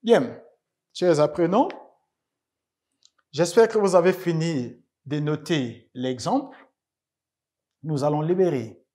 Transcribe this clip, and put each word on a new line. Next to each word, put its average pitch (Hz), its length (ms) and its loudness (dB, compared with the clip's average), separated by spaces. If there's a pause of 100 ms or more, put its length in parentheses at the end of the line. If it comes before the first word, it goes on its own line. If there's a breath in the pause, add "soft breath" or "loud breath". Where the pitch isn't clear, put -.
Bien, 160 380 2 (540)
chers 170 260 2
apprenants, 175 480 2 (1600)
j'espère 175 380 2
que 220 80 -2
vous 196 180 2
avez 180 200 6
fini 165 680 -4 (220)
de 147 160 -6
noter 147 720 -4
l'exemple. 131 640 -6 (1300 loud breath)
Nous 147 200 -4
allons 147 200 -2
libérer 156 600 -2 (120)